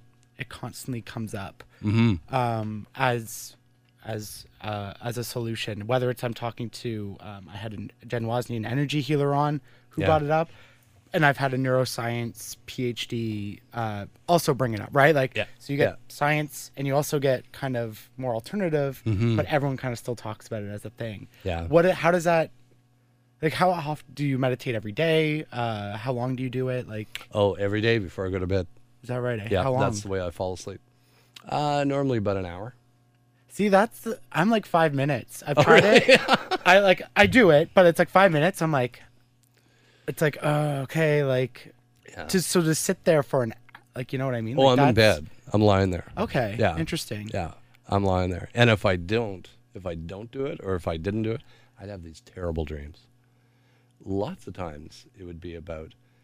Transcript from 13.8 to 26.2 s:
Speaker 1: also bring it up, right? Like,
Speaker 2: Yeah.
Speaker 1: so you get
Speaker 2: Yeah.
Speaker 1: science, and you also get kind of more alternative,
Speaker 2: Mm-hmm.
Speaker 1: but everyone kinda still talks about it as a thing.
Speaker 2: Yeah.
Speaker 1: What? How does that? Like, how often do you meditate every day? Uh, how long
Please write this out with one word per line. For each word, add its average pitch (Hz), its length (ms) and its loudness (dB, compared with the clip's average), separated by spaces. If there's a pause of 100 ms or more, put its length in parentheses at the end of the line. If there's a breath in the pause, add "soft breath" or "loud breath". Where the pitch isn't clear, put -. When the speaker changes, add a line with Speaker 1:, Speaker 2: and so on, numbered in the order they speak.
Speaker 1:
also 165 260 4
bring 120 220 -2
it 110 40 -4
up, - 120 -10
right? 147 240 6
Like, 131 200 0
Speaker 2:
Yeah. 107 100 -2 (120)
Speaker 1:
so - 160 -10
you 139 40 -4
get 143 140 4
Speaker 2:
Yeah. - 40 -12 (120)
Speaker 1:
science, 151 680 -2
and 139 80 -6
you 135 100 -2
also 151 240 0
get 135 320 -2
kind 131 240 -6
of 117 420 -8
more 127 180 -4
alternative, 147 680 -4
Speaker 2:
Mm-hmm. 113 300 2
Speaker 1:
but 101 120 0
everyone 139 300 0
kinda 123 180 -6
still 120 200 -8
talks - 320 -12
about 110 160 -6
it 101 60 -10
as 104 160 -12
a 107 60 -12
thing. 110 360 -12 (160 soft breath)
Speaker 2:
Yeah. 85 240 -6
Speaker 1:
What? 165 220 6
How 165 220 0
does 175 140 0
that? 165 260 2 (880)
Like, 156 120 0
how 185 180 2
often 151 420 -6
do 143 120 -4
you 135 120 0
meditate 127 380 -2
every 107 160 -6
day? 156 600 0
Uh, 107 460 -6
how 117 160 -6
long 123 220 -4